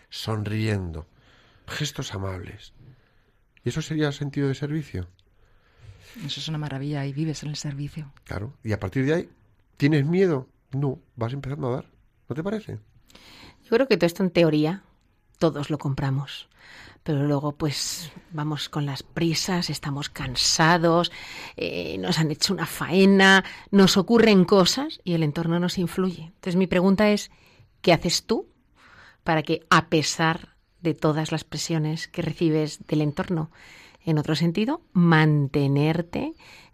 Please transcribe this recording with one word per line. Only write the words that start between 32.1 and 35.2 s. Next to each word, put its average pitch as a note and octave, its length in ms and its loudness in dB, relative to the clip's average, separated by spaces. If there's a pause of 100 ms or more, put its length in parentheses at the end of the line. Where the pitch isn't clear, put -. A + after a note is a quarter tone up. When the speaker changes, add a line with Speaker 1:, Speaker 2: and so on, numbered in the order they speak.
Speaker 3:
recibes D#3 680 -2
del D3+ 140 0
entorno, D#3 500 -4 (520)
en D#3+ 140 0
otro D3+ 180 0
sentido, G#3 460 0 (100)
mantenerte D#3 1400 2 (400)